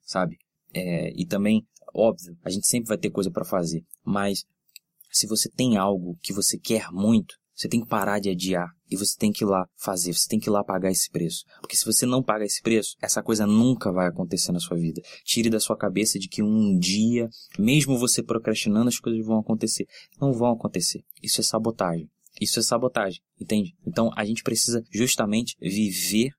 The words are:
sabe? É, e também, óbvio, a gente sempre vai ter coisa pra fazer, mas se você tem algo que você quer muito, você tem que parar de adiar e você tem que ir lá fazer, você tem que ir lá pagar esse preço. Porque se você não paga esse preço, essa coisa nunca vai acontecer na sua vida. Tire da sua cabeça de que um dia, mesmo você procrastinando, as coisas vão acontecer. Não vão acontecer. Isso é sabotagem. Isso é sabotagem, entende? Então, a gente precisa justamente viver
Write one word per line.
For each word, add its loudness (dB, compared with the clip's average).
sabe? -4
É, -4
e -4
também, 2
óbvio, 0
a -6
gente -2
sempre 0
vai 0
ter -2
coisa -2
pra -4
fazer, -2
mas -2
se 0
você -2
tem 2
algo 0
que -8
você 0
quer -2
muito, 2
você -6
tem 2
que -10
parar 0
de -2
adiar -2
e -4
você -2
tem 2
que -2
ir 0
lá 2
fazer, -4
você 0
tem 0
que -2
ir 4
lá 2
pagar 0
esse 0
preço. -4
Porque -12
se 0
você 2
não 2
paga 0
esse -4
preço, 0
essa -2
coisa 0
nunca 4
vai 0
acontecer -2
na -2
sua -4
vida. -2
Tire 0
da 2
sua 0
cabeça 0
de -8
que -4
um 4
dia, 2
mesmo 4
você 0
procrastinando, 0
as -2
coisas -4
vão 2
acontecer. -2
Não 2
vão 2
acontecer. -4
Isso -2
é 0
sabotagem. -2
Isso -2
é 0
sabotagem, -2
entende? -2
Então, 0
a -2
gente -2
precisa 0
justamente 0
viver 0